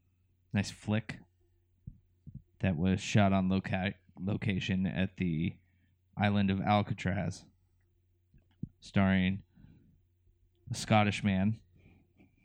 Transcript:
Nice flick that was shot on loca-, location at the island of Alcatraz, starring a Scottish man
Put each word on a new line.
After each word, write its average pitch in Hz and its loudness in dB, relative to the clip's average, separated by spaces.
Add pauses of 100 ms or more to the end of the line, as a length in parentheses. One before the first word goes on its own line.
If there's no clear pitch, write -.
(540)
Nice 101 -2
flick - -6 (1400)
that 95 0
was 92 0
shot 101 4
on 95 2
loca-, 95 -2 (260)
location 95 -2
at 90 -4
the 85 -2 (640)
island 101 2
of 98 0
Alcatraz, 101 -2 (1400)
starring 95 2 (1300)
a 120 -6
Scottish 104 2
man 101 2 (840)